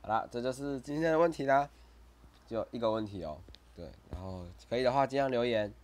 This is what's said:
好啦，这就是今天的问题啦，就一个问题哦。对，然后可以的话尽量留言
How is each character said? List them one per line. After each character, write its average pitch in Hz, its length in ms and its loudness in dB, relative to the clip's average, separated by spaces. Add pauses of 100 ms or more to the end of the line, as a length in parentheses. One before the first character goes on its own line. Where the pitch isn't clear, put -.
好 - 80 -14
啦， 110 220 0
这 120 100 -6
就 127 120 -2
是 139 280 -6
今 143 220 -8
天 165 100 4
的 156 60 4
问 170 120 6
题 151 140 -4
啦， 135 240 4 (760)
就 110 240 -4
一 123 80 -8
个 113 120 2
问 110 140 0
题 98 200 -8
哦。 76 120 -8 (400)
对， 85 140 -14 (200)
然 90 120 -8
后 92 240 -8 (240)
可 120 80 0
以 127 40 0
的 123 100 4
话 139 140 4
尽 131 100 -2
量 139 140 2
留 120 140 2
言 107 260 2 (140)